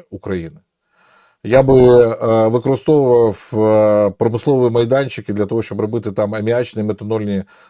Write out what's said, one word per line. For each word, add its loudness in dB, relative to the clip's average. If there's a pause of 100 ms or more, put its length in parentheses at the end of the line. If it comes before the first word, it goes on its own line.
(100)
України. -10 (840)
Я 4
би, 4
е, 4
використовував, 0
е, 2
промислові 0
майданчики -2
для -2
того, -4
щоб -10
робити -6
там -4
аміачні -4
метанольні -6 (280)